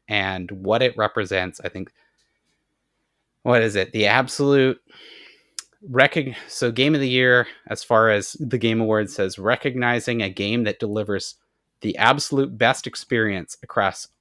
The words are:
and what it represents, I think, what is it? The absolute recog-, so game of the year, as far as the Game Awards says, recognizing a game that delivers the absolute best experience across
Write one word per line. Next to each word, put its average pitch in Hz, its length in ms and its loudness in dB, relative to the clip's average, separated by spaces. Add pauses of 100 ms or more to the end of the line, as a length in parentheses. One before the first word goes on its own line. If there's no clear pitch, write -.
and 95 440 -2
what 98 280 0
it 127 160 2
represents, 95 680 -2
I 92 40 -8
think, 95 240 -10 (1500)
what 120 200 4
is 107 140 0
it? 95 160 -2
The 107 140 2
absolute 131 760 2 (1080)
recog-, 131 460 2 (120)
so 123 220 -2
game 131 240 2
of 143 60 0
the 135 80 0
year, 123 380 4 (200)
as 110 180 -8
far 113 260 6
as 101 300 0
the 131 180 -4
Game 113 220 2
Awards 110 320 0
says, 95 260 -4
recognizing 120 840 -2
a 98 80 -4
game 104 340 -2
that 104 140 -4
delivers 104 560 -6 (460)
the 107 180 -4
absolute 135 580 -2
best 117 300 0
experience 107 760 -4
across - 440 -2 (140)